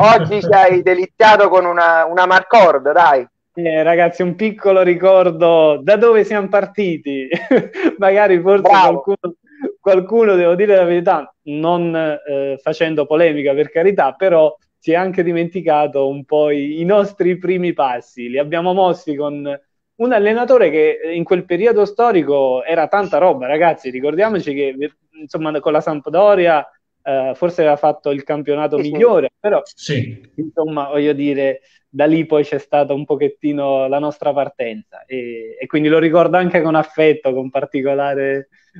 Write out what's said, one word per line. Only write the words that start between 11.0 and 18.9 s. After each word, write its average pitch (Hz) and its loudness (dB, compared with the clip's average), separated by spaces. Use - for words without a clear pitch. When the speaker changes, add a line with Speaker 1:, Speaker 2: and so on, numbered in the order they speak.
Speaker 2:
non, 165 -2
eh, 147 -6
facendo 156 -4
polemica, 151 0
per 143 -2
carità, 175 0
però 165 2
si 160 -2
è 165 2
anche 185 -2
dimenticato 160 -2
un 139 -8
po' 151 0
i, 147 -6
i 170 -4
nostri 190 0
primi 180 -4
passi. 123 -6
Li 127 -6
abbiamo 165 -2
mossi 175 -2